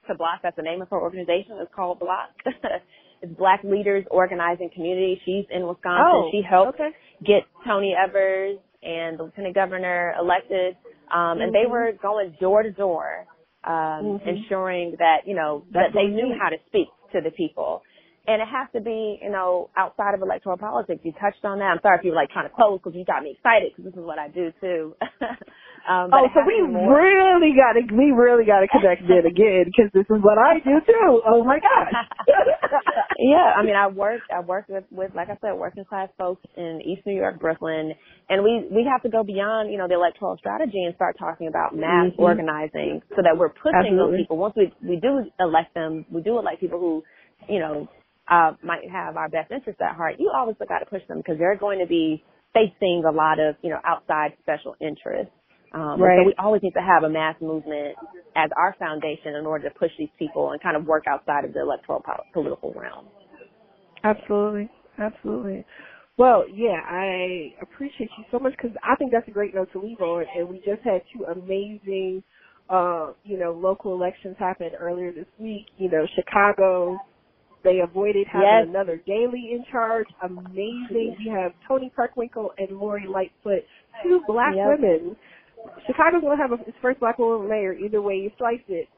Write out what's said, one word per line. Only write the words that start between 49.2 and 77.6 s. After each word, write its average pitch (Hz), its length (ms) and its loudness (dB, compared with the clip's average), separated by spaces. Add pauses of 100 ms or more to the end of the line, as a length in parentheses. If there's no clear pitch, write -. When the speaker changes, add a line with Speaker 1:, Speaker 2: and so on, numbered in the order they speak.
Speaker 1:
best 160 240 -6
interests - 300 -10
at 175 140 -4
heart. 160 220 -6
You 370 160 0
always 226 220 -4 (120)
gotta - 180 -4
push 190 220 -10
them 156 140 -10
'cause 160 160 -6
they're 180 200 0
going 202 220 -4
to 175 60 -2
be 160 360 -2 (320)
facing 185 520 2
a 156 60 4
lot 156 280 2
of, 151 220 0
you 175 80 -6
know, 151 140 -6
outside 156 560 -2
special - 400 -8
interests. - 540 -8 (400)
Um, 151 200 -6
and 170 80 0
Speaker 2:
Right. 185 180 8
Speaker 1:
so 185 60 6
we 196 120 4
always 208 240 0
need 185 120 -4
to 175 80 -2
have 175 200 6
a 156 60 0
mass 156 320 -2
movement 151 560 -8 (400)
as 156 220 2
our 190 200 0
foundation 156 580 -8
in 151 100 -8
order 151 240 -6
to - 80 -20
push 165 200 0
these 151 200 -8
people 147 340 -4
and 151 100 -10
kind 165 140 -2
of 156 100 -4
work 156 220 0
outside 143 380 -2
of 147 80 -12
the 147 60 -6
electoral 139 400 -6
po-, - 220 -10 (120)
political 143 400 -6
realm. - 340 -16 (960)
Speaker 2:
Absolutely. 208 640 -2 (280)
Absolutely. 214 640 -8 (540)
Well, 240 340 6
yeah, 196 340 -2
I 185 760 -6
appreciate 254 560 -12
you 220 120 -20
so 240 80 -4
much 262 200 -4
'cause 233 120 -8 (120)
I 240 140 2
think 262 160 -4
that's 226 160 0
a - 20 -20
great 202 240 -4
note 185 180 -4
to 190 80 -10
leave 214 200 -12
on. 170 260 -2 (100)
And 175 120 -6
we 185 120 -14
just 202 220 -6
had 190 200 -2 (100)
two 226 120 -12
amazing, 190 1000 -8 (460)
uh, 175 440 -2 (120)
you 202 140 -10
know, 170 140 -4
local 190 420 -4
elections 180 440 -6
happen 185 360 -6
earlier 175 380 -8
this 165 140 -14 (120)
week. 220 280 -12 (120)
You 190 100 -4
know, 156 260 0
Chicago, 190 840 0 (640)